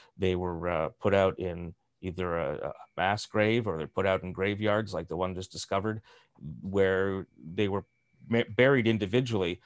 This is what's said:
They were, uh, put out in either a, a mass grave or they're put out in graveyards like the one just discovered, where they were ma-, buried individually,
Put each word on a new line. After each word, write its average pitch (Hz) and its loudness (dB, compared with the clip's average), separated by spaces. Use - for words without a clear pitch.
They 92 2
were, 87 -4
uh, 80 0
put 101 2
out 95 4
in 87 -6
either 90 -4
a, 71 -4
a - -10
mass 98 0
grave 110 2
or 82 -2
they're 78 -4
put 98 -2
out 95 2
in 92 -8
graveyards 104 0
like 87 -6
the 82 -6
one 92 -2
just 92 -10
discovered, 107 -4
where 95 2
they 104 2
were 95 -4
ma-, 117 2
buried 127 6
individually, 104 0